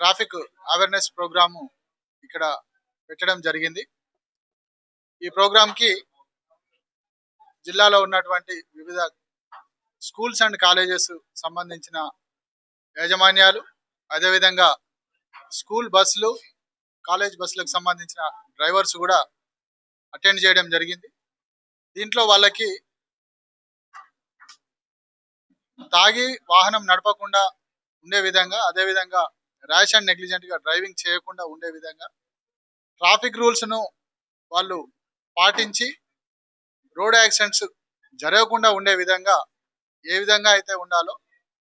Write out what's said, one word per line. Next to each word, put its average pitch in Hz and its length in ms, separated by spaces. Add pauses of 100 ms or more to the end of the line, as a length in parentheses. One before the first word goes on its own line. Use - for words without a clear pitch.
ట్రాఫిక్ 185 360 (320)
అవేర్‌నెస్ 185 440
ప్రోగ్రాము 175 500 (600)
ఇక్కడ 165 220 (600)
పెట్టడం 180 360
జరిగింది. 160 420 (1400)
ఈ 175 80
ప్రోగ్రాంకి 208 600 (1800)
జిల్లాలో 202 360
ఉన్నటువంటి 180 540 (180)
వివిధ 170 260 (1000)
schools 226 380
and 214 160
colleges 180 480 (320)
సంబంధించిన 170 640 (1000)
యాజమాన్యాలు, 190 640 (500)
అదేవిధంగా 180 560 (840)
స్కూల్ 226 380
బస్సులు, 196 400 (720)
కాలేజ్ 190 320
బస్సులకు 175 340
సంబంధించిన 175 520 (300)
డ్రైవర్స్ 175 440
కూడా 175 220 (960)
అటెండ్ 196 300
చేయడం 185 280
జరిగింది. 170 380 (880)
దీంట్లో 214 300
వాళ్ళకి 202 420 (3250)
తాగి 214 360 (220)
వాహనం 196 380
నడపకుండా 196 560 (640)
ఉండే 196 140
విధంగా, 185 440
అదేవిధంగా 185 580 (460)
rash 185 240
and 208 140
negligent-గా 180 500
డ్రైవింగ్ 175 440
చేయకుండా 175 440
ఉండే 165 260
విధంగా, 160 360 (960)
ట్రాఫిక్ 214 380
రూల్స్‌ను 226 420 (720)
వాళ్ళు 185 260 (580)
పాటించి, 208 520 (1080)
రోడ్ 220 200
యాక్సిడెంట్స్ 214 480 (560)
జరగకుండా 220 520
ఉండే 196 240
విధంగా 185 400 (680)
ఏ 170 140
విధంగా 208 320
అయితే 196 240
ఉండాలో 175 380 (600)